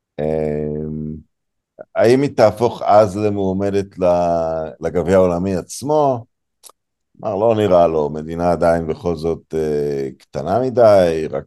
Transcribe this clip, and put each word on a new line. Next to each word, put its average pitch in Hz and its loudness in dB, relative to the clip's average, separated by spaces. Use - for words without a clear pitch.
אמ, 76 -6
האם 123 4
היא 143 -4
תהפוך 113 2
אז 101 4
למועמדת 98 -2
ל-, 85 0
לגביע 82 0
העולמי 92 2
עצמו? 135 -2
אמר, 104 -4
לא 113 2
נראה 92 4
לו, 78 0
מדינה 82 -4
עדיין 82 0
בכל 80 -4
זאת, 80 -6
אה, 73 -4
קטנה 82 -6
מדי, 104 4
רק 69 -8